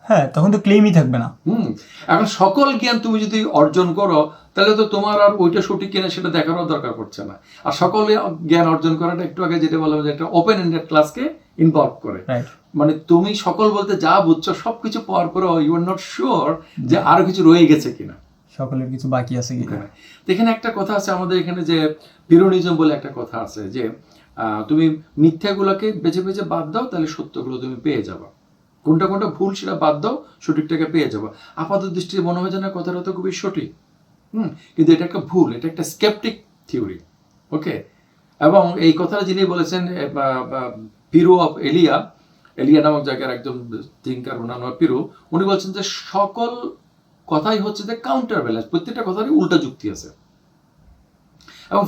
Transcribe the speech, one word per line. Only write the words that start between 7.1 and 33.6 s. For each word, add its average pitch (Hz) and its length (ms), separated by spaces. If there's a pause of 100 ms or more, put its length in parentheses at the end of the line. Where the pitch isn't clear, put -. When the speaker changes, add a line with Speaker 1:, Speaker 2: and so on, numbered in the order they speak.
Speaker 2:
না। 95 80 (300)
আর 151 80
সকলে 214 460 (300)
জ্ঞান 170 200
অর্জন 160 280
করাটা 175 280
একটু 165 200
আগে 170 160
যেটা 160 200
বললাম 151 240
যে 151 60
একটা 147 220
ওপেন 185 300
এন্ডেড 165 260
ক্লাসকে 165 460 (240)
ইনভলভ 160 440
করে। 95 260
Speaker 1:
রাইট। 123 180 (300)
Speaker 2:
মানে 151 180
তুমি 180 420
সকল 214 360
বলতে 202 260
যা 170 220
বুঝছো 165 340
সবকিছু - 540
পাওয়ার 175 200
পরেও 175 340
you 151 120
are 170 120
not 185 140 (160)
sure 170 400 (240)
যে 123 180
Speaker 1:
হুম। - 100
Speaker 2:
আরো 170 180
কিছু 185 180
রয়ে 165 240
গেছে - 260
কিনা। - 200 (440)
Speaker 1:
সকলের 131 320
কিছু 131 200
বাকি 127 280
আছে 123 160
কিনা। 123 180
Speaker 2:
ওখানে। 101 160 (380)
তো 185 80
এখানে 226 180
একটা 226 240
কথা 202 180
আছে 196 180
আমাদের 180 280
এখানে 175 240
যে 156 320 (320)
পিরোনিজম 175 480
বলে 156 180
একটা 143 220
কথা 120 220
আছে 107 320
যে, 113 200 (460)
আহ, 110 280
তুমি 156 380 (160)
মিথ্যাগুলোকে 196 760
বেছে 175 300
বেছে 190 200
বাদ 160 300
দাও, 233 140
তাহলে 170 220
সত্যগুলো 135 500
তুমি 127 180
পেয়ে 127 280
যাবা। 92 220 (580)
কোনটা 160 240
কোনটা 196 200
ভুল 190 260
সেটা 190 220
বাদ 151 260
দাও, 247 240 (160)
সঠিকটাকে 156 440
পেয়ে 151 240
যাবা। 107 200 (260)
আপাত 190 300
দৃষ্টিতে 180 380
মনে 175 160
হয় 190 100
যেন 190 200
কথাটা 180 320
তো 185 120
খুবই 185 180
সঠিক। - 420 (600)